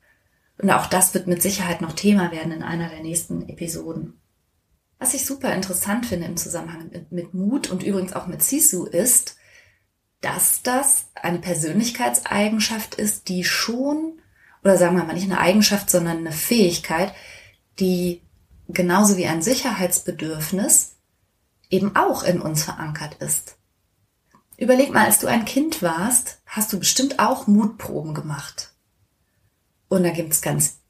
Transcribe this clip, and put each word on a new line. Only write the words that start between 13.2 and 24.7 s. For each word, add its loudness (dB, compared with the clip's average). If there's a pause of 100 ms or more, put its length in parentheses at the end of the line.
die -2
schon, -2 (420)
oder 6
sagen 4
wir 2
mal -6
nicht -2
eine 0
Eigenschaft, 4
sondern 2
eine -8
Fähigkeit, 2 (640)
die 0 (460)
genauso 4
wie 0
ein -2
Sicherheitsbedürfnis 0 (760)
eben 2
auch 2
in 2
uns -2
verankert -8
ist. -6 (1000)
Überleg 4